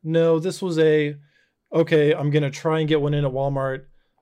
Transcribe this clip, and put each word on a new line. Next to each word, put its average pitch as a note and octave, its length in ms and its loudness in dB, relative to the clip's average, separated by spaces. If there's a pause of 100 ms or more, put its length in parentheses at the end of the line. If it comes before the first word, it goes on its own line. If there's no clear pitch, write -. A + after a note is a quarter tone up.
No, E3 360 2
this E3+ 220 -6
was F3+ 160 -4
a, D3+ 380 2 (580)
"Okay, D#3 400 2
I'm D3 160 -2
gonna C#3+ 220 0
try D#3+ 280 -2
and D#3 80 -2
get D3+ 140 0
one D3 120 -2
in D3 120 0
at C3+ 60 -2
Walmart. C3+ 540 -4 (360)